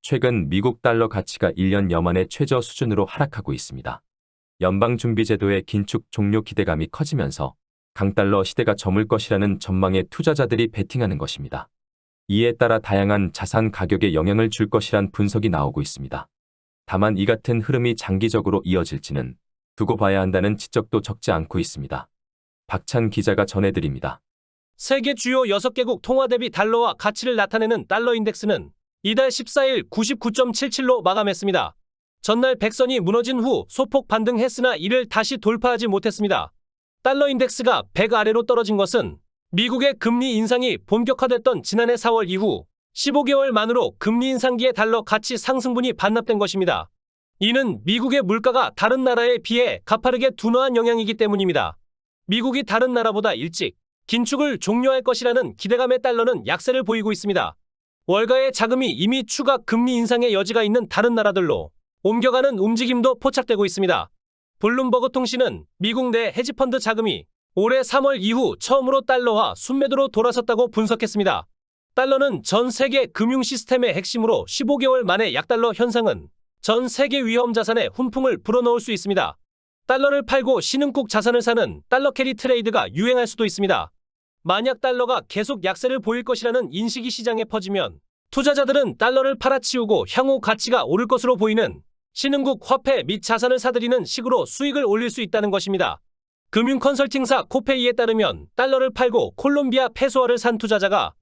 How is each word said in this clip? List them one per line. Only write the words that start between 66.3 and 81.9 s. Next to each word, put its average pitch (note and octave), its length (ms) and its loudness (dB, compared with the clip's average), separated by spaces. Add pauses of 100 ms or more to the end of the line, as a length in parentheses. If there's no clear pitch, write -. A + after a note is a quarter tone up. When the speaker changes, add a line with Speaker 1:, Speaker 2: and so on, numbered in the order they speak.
Speaker 2:
헤지펀드 B3+ 440 -2
자금이 G#3+ 460 -2 (300)
올해 A#3+ 260 2
삼월 C4+ 380 2
이후 G#3 400 0
처음으로 C4+ 440 2
달러화 A#3 520 2
순매도로 C4+ 540 0
돌아섰다고 A#3 600 0
분석했습니다. G#3 760 0 (480)
달러는 C4 480 2
전 A#3+ 280 2
세계 C4 340 2
금융 A#3 360 0
시스템의 B3 520 0
핵심으로 G#3 560 0
십오 C#4 260 0
개월 B3+ 300 2
만에 F#3 280 2
약달러 A#3 400 2
현상은 G#3+ 540 0 (320)
전 A#3+ 300 0
세계 C4+ 320 0
위험 A#3+ 320 0
자산에 A3 400 0
훈풍을 B3+ 460 0
불어넣을 A#3+ 420 2
수 B3 100 -8
있습니다. F3+ 460 -2 (500)
달러를 C#4 380 2
팔고 B3+ 340 2
신흥국 C4+ 480 0
자산을 A#3 340 2
사는 G3+ 460 0
달러 C4+ 240 2